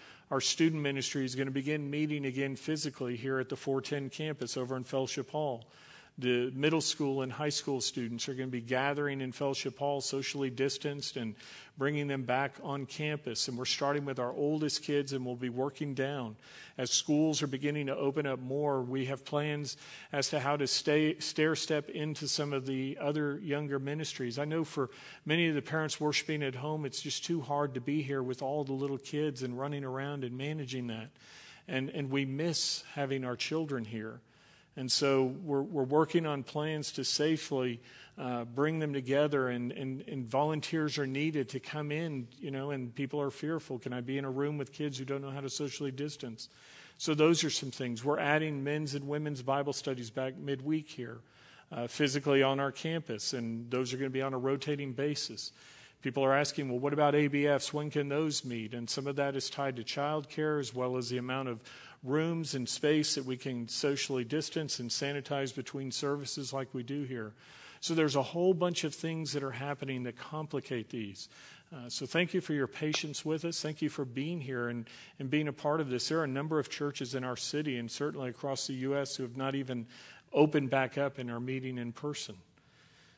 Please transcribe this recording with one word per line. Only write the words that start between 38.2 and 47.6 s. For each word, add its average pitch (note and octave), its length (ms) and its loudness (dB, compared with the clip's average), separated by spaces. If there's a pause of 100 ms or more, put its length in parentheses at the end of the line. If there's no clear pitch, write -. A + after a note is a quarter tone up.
bring D3 320 2
them D3+ 160 0
together, C#3 560 4
and, B2 200 -2
and, C3 380 -4
and C3 180 -4
volunteers D3+ 720 2
are C#3+ 100 0
needed D3 440 0
to C3 100 -6
come D3 320 -4
in, D3+ 340 -2 (140)
you D3 100 -6
know, C3+ 200 -4
and B2+ 240 -4
people C#3 260 -2
are C#3 100 0
fearful. D3+ 480 -4
"Can B2 140 -6
I B2 80 -2
be C3 160 -2
in C#3 80 -2
a C3+ 60 -2
room C#3+ 260 0
with C3+ 160 -4
kids D3 240 -4
who C3 80 -6
don't C#3 160 -2
know C#3 100 -6
how C#3 120 -6
to C3+ 80 -4
socially C#3+ 400 -4
distance?" B2+ 580 -6 (480)
So - 180 0
those D#3 300 8
are D3 60 0
some C3+ 200 -2